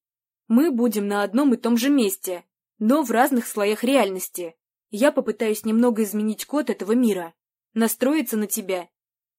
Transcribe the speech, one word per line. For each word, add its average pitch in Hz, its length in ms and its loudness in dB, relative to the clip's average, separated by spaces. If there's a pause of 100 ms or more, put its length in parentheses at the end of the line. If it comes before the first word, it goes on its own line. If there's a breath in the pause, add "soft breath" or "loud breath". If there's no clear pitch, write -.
(460)
мы 277 240 4
будем 220 380 0
на 202 160 0
одном 233 300 2
и - 20 2
том 233 200 0
же 254 140 0
месте, 190 540 -2 (340)
но 262 240 2
в 233 80 -4
разных 240 380 2
слоях 214 340 -2
реальности. 190 720 -2 (360)
Я 233 200 2
попытаюсь 214 540 -2
немного 226 400 2
изменить 214 400 -4
код 294 260 -2
этого 202 220 -4
мира, 202 420 0 (380)
настроиться 240 640 0
на 214 100 -2
тебя 185 420 -6 (500)